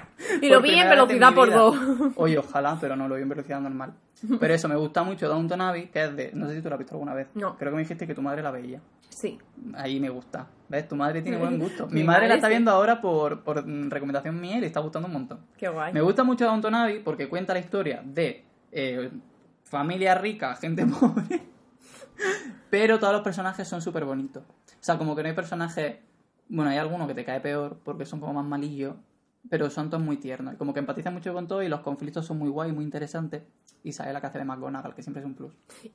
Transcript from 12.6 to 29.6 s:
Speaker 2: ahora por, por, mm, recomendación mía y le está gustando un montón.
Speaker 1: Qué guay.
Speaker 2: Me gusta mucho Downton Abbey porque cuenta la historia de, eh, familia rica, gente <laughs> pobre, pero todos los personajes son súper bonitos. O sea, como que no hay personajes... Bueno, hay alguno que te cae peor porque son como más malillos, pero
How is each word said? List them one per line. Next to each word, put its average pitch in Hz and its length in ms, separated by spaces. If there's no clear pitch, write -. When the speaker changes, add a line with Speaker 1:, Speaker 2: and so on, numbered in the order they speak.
Speaker 2:
ahora 214 300
por, 156 440
por, 147 220
mm, 143 240
recomendación 143 500
mía 180 180
y - 20
le 208 60
está 160 140
gustando 156 280
un 175 60
montón. 135 260
Speaker 1:
Qué 190 120
guay. 160 240
Speaker 2:
Me 151 100
gusta 190 200
mucho 247 220
Downton 220 300
Abbey 220 280
porque 156 260
cuenta 185 260
la 180 60
historia 175 440
de, 139 400
eh, 127 380
familia 180 520
rica, 185 400
gente 165 300
<laughs> 262 140
pobre, 247 420
pero 220 300
todos 202 160
los 208 80
personajes 190 460
son 175 120
súper 165 240
bonitos. 135 400
O - 380
sea, 165 160
como 156 180
que 151 60
no 156 80
hay 160 40
personajes... 165 640
Bueno, 151 220
hay 139 80
alguno 156 280
que 143 80
te 123 100
cae 131 160
peor 147 440
porque 143 200
son 151 160
como 151 140
más 143 100
malillos, 143 500
pero 160 220